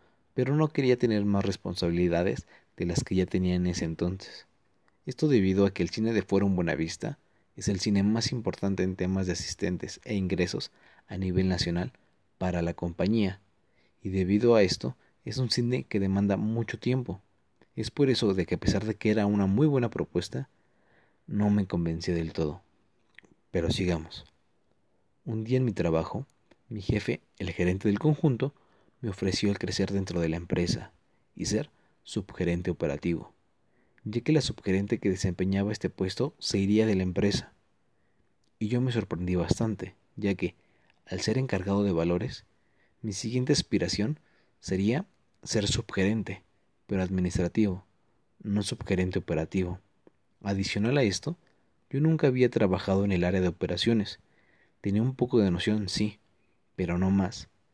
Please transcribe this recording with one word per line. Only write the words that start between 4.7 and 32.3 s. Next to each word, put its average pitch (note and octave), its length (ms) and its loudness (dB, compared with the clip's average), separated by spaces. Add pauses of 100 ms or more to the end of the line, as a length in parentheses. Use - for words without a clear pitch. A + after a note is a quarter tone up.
Esto - 220 -2
debido G2 400 4
a G2 80 2
que F2+ 80 -2
el F2 80 -2
cine A2+ 200 -2
de G#2 120 0
Forum G2 320 2
Buenavista D#2+ 640 -4 (360)
es - 120 -6
el G2 120 0
cine G2+ 220 2
más A2 300 2
importante G2 500 -2
en F#2 140 0
temas F#2 320 -2
de F2 60 -2
asistentes - 720 -6
e G#2+ 100 -4
ingresos F2+ 560 -2 (360)
a F#2 100 -10
nivel F#2 320 2
nacional F2 440 -2 (460)
para F2 240 0
la E2+ 100 -2
compañía, F#2 680 0 (600)
y G2+ 80 -8
debido G2+ 460 4
a G#2 80 8
esto B2+ 340 -2 (280)
es B2 120 -6
un B2+ 140 -2
cine B2+ 320 0
que - 160 -2
demanda G2 360 2
mucho A2+ 440 -2
tiempo. B2 420 -2 (540)
Es A2 160 -6
por C#3 180 2
eso A2+ 240 2
de F2+ 140 0
que F2 80 -2
a - 40 -4
pesar - 260 0
de G#2+ 100 -4
que G#2+ 160 0
era G#2 160 2
una G2+ 180 2
muy A2 220 4
buena B2+ 240 0
propuesta, - 580 -6 (800)
no G#2 240 0
me G#2 160 2
convencía E2+ 480 -2
del E2 180 -4
todo. D#2 300 -4 (880)
Pero E2+ 180 0
sigamos. E2+ 560 -2 (1000)
Un A2 200 -4
día B2 100 2
en B2+ 80 4
mi A#2 80 2
trabajo, E2+ 560 0 (400)
mi G#2+ 140 -10
jefe, G#2 400 -2 (160)
el F2 140 -4
gerente F2+ 360 0
del G2+ 100 4
conjunto, C#3+ 560 0 (460)
me A#2+ 80 -8
ofreció G2 420 -2
el G2+ 80 0
crecer F#2+ 360 -2
dentro F#2+ 260 -2
de E2 80 2
la D#2+ 80 -2
empresa F2 560 -4 (420)
y - 120 -8
ser - 240 -2 (340)
subgerente F#2 640 -4